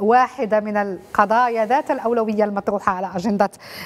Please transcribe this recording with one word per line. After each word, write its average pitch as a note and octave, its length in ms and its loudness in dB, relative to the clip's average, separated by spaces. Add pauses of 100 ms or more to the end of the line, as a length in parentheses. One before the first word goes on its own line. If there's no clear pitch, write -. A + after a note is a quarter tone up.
واحدة A3+ 560 2
من G#3 180 -4
القضايا G#3+ 880 0
ذات C#4 260 0
الأولوية A3+ 520 0
المطروحة G3+ 480 -2
على F#3 240 -4
أجندة، G3+ 360 0 (340)